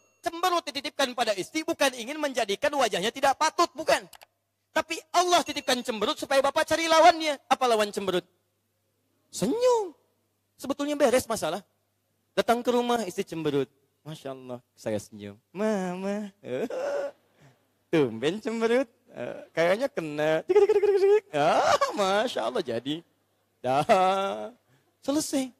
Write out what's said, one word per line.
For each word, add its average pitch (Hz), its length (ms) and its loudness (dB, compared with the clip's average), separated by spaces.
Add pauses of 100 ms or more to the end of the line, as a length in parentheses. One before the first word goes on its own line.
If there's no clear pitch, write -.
(240)
cemberut 339 400 -2
dititipkan 277 480 -4
pada 220 240 -2
istri 190 320 -4
bukan 285 240 0
ingin 254 240 -10
menjadikan 262 560 -2
wajahnya 220 400 0
tidak 269 240 0
patut, 320 400 2
bukan. 262 320 0 (640)
Tapi - 240 -4 (160)
Allah 349 320 2
titipkan 277 400 -2
cemberut 226 320 -2
supaya 277 240 0
Bapak 277 240 0
cari 320 240 0
lawannya. 320 560 6
Apa 262 240 0
lawan 214 240 2
cemberut? 185 320 -2 (1040)
Senyum. 440 640 0 (640)
Sebetulnya 285 400 -4
beres 254 320 2
masalah. 175 320 -4 (720)
Datang 240 320 0
ke 247 80 2
rumah, 240 320 0
istri 185 160 -6
cemberut. 151 480 -2 (320)
Masya 147 320 -14
Allah, 127 400 -14
saya 110 240 -4
senyum. 101 400 -10 (160)
"Mama, 196 880 -4
<laughs> 127 320 -6 (1200)
tumben 143 480 0
cemberut. 233 480 0 (240)
Eh, 127 400 -12
kayaknya 185 400 0
kena." 156 560 -2
Tik, 370 80 2
tik, 403 160 6
tik, - 0 -
tik, 403 160 2
tik, 392 160 2
tik. 403 200 4 (120)
Ah, 554 560 2
Masya 214 560 0
Allah, 247 160 -4
jadi. 123 400 -6 (560)
Dah. 135 240 0 (1200)
Selesai. 277 560 -2